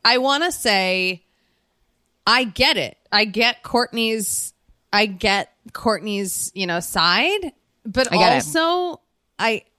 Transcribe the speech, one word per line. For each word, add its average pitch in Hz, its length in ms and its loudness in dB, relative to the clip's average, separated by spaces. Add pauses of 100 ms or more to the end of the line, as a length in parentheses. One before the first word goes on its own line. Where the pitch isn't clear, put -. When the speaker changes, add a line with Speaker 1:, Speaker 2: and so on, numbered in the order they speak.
Speaker 1:
I 240 140 4
wanna 277 340 2
say 185 720 0 (1000)
I 240 180 4
get 247 340 0
it. 131 200 -6 (140)
I 208 140 2
get 226 380 -2
Kourtney's, 226 920 -4 (380)
I 208 140 4
get 196 460 -2 (200)
Kourtney's, 202 840 -4
you 190 120 -4
know, 175 120 -2
side, 240 720 0 (320)
but 247 260 0
Speaker 2:
I 185 60 4
get 196 160 6
it. - 20 2 (200)
Speaker 1:
also 339 460 -2 (360)
I, 220 260 -2 (160)